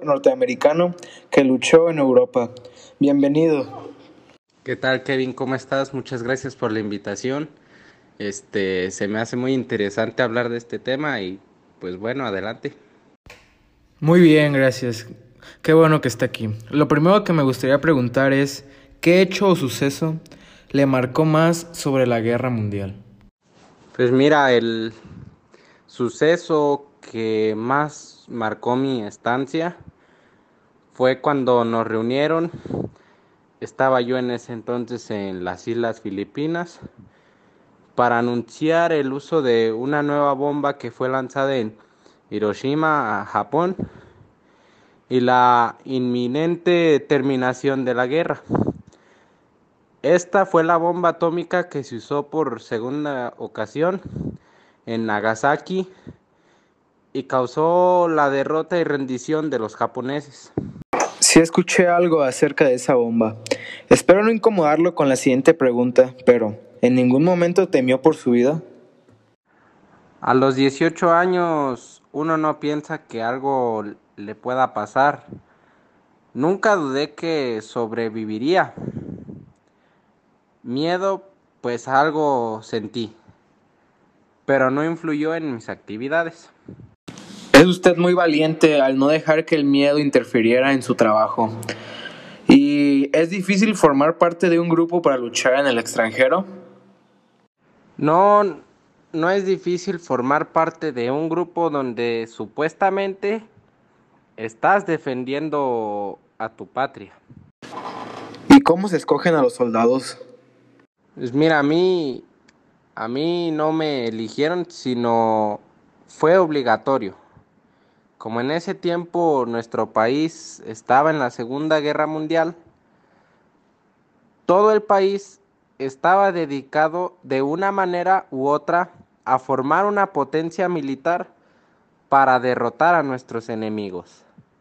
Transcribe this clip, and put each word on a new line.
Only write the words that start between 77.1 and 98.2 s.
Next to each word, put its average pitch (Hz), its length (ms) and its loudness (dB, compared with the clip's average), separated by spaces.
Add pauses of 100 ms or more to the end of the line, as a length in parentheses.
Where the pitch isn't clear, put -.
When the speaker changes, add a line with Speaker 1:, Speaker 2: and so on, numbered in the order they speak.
Speaker 2:
que 135 480 -4
sobreviviría. 113 1120 -4 (1900)
Miedo, 175 640 -4 (380)
pues 120 260 -6
algo 139 760 0
sentí, 113 520 -8 (1300)
pero 135 260 2
no 147 140 -2
influyó 160 500 -4
en 156 200 -8
mis 110 140 -14
actividades. 139 800 -6 (1040)
Speaker 1:
Es 147 120 12
usted 180 320 4
muy 175 160 4
valiente 156 680 4
al 135 160 2
no 139 100 4
dejar 160 380 2
que 165 100 0
el 147 80 0
miedo 143 360 2
interfiriera 127 760 2
en 127 100 -2
su 123 120 -2
trabajo. 110 540 0 (1000)
¿Y 143 720 6
es 165 120 2
difícil 196 460 0
formar 147 420 4
parte 170 320 2
de 170 100 4
un 170 100 0
grupo 170 320 0
para 143 160 2
luchar 123 380 0
en 143 120 2
el 117 120 2
extranjero? 131 640 -2 (1500)
Speaker 2:
No, 190 640 2 (560)